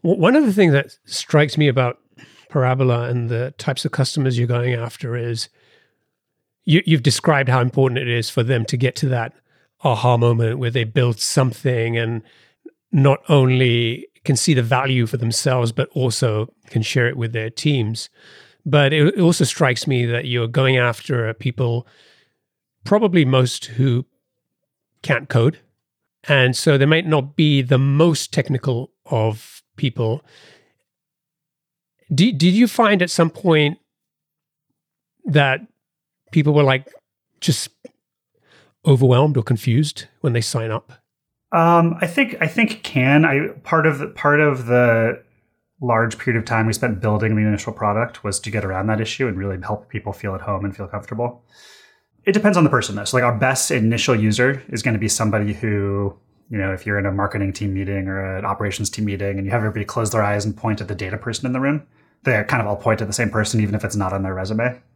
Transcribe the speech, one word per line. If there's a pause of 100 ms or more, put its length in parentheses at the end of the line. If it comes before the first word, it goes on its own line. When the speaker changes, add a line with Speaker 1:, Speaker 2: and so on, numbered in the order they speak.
Speaker 1:
W-,
one
of
the
things
that
strikes
me
about (520)
Parabola
and
the
types
of
customers
you're
going
after
is (1200)
you,
you've
described
how
important
it
is
for
them
to
get
to
that (500)
aha
moment
where
they
build
something
and (680)
not (100)
only (200)
can
see
the
value
for
themselves,
but
also (160)
can
share
it
with
their
teams. (540)
But
it,
it
also
strikes
me
that
you're
going
after
people, (1000)
probably
most
who (1000)
can't
code. (720)
And
so
they
might
not
be
the
most
technical (140)
of (120)
people. (1900)
Did,
did
you
find
at
some
point (1500)
that (680)
people
were,
like, (520)
just (1160)
overwhelmed
or
confused (160)
when
they
sign
up? (580)
Speaker 2:
Um,
I
think,
I
think
it
can.
I, (160)
part
of
the,
part
of
the (580)
large
period
of
time
we
spent
building
the
initial
product
was
to
get
around
that
issue
and
really
help
people
feel
at
home
and
feel
comfortable. (840)
It
depends
on
the
person,
though.
So,
like,
our
best
initial
user
is
gonna
be
somebody
who, (340)
you
know,
if
you're
in
a
marketing
team
meeting
or
an
operations
team
meeting
and
you
have
everybody
close
their
eyes
and
point
at
the
data
person
in
the
room, (380)
they
kind
of
all
point
at
the
same
person,
even
if
it's
not
on
their
resume. (160)